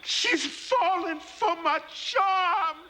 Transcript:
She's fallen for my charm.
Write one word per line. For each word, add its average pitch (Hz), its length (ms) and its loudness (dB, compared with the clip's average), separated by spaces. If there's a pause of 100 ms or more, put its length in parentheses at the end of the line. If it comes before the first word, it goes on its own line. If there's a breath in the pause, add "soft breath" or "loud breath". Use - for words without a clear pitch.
She's - 420 0
fallen 349 720 0
for - 420 -2
my 311 180 2 (140)
charm. 381 840 0 (120)